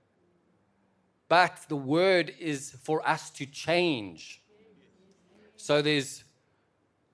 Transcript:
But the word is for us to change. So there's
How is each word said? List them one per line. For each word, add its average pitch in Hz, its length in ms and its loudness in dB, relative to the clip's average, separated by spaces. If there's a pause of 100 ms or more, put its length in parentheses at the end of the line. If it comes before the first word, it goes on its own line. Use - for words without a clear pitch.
(1300)
But 170 400 4
the 151 80 -4
word 165 600 2
is 143 440 -8
for 156 240 -2
us 151 240 -2
to 139 160 -12
change. 139 960 -2 (1120)
So 147 240 2
there's 147 440 0 (880)